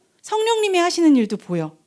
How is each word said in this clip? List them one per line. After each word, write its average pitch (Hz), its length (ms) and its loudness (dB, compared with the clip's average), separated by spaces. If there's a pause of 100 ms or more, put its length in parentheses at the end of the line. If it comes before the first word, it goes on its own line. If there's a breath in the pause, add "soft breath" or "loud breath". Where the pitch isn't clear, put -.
(220)
성령님이 427 560 -2
하시는 339 360 2
일도 214 220 0
보여. 165 400 -8 (100)